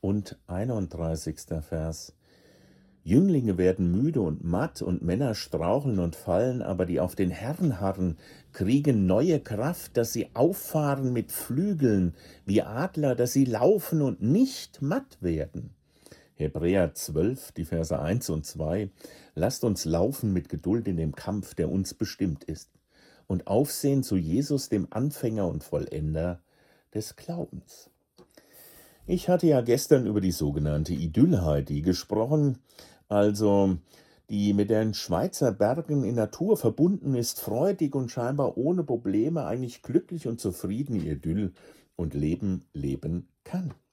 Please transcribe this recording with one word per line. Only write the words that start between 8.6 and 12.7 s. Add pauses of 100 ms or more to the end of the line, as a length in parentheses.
neue
Kraft,
dass
sie
auffahren
mit
Flügeln (300)
wie
Adler,